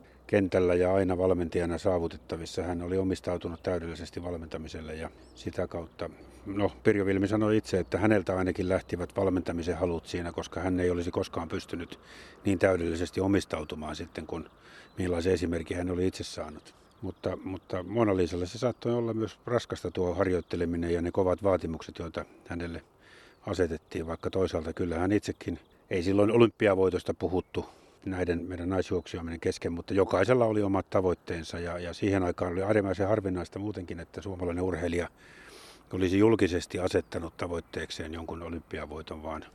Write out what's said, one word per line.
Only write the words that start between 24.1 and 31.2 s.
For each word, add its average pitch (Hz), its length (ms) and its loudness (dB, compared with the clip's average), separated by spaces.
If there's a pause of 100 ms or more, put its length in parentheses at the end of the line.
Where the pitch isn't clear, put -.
toisaalta 85 420 0
kyllä 85 260 -2
hän 92 140 2
itsekin, 95 460 -2 (320)
ei 95 120 0
silloin 101 280 4
olympiavoitosta 98 840 4
puhuttu 90 520 -4 (380)
näiden 90 380 0
meidän 90 260 -6
naisjuoksijoiden 87 720 -2
kesken, 90 320 -2
mutta 85 220 -6
jokaisella 98 500 4
oli 107 180 2
omat 98 280 0
tavoitteensa 87 680 0